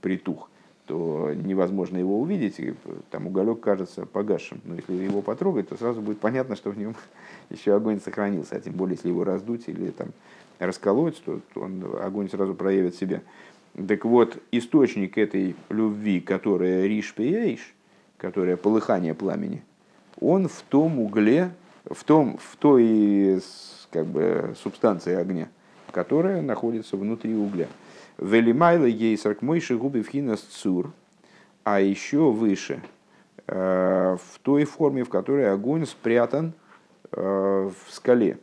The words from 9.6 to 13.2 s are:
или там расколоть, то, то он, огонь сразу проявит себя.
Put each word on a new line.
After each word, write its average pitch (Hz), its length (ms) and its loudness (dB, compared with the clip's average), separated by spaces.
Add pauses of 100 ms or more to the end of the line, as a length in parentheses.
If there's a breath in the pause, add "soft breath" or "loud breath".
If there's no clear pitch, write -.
или - 220 -6
там - 200 -10 (500 loud breath)
расколоть, 101 640 0
то, - 160 -8 (140)
то - 80 -8
он, 92 220 -8 (180)
огонь 98 280 -6
сразу 98 240 -2
проявит 95 420 0
себя. 92 260 -4 (540 loud breath)